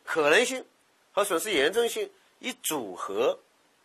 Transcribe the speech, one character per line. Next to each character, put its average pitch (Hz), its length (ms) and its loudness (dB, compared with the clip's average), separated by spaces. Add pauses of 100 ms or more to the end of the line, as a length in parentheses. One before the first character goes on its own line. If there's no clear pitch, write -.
可 151 240 0
能 196 160 6
性 254 200 -4 (480)
和 202 120 0
损 185 160 -2
失 202 100 -6
严 156 220 2
重 233 160 0
性 214 220 -6 (280)
一 247 140 -8
组 117 420 -6
合， 107 440 -2 (460)